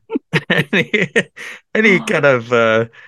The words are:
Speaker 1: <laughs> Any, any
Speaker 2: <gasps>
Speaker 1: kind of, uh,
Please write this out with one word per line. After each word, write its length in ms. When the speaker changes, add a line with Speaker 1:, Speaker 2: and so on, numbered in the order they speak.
Speaker 1:
<laughs> 280
Any, 580
any 260
Speaker 2:
<gasps> 60
Speaker 1:
kind 180
of, 280
uh, 340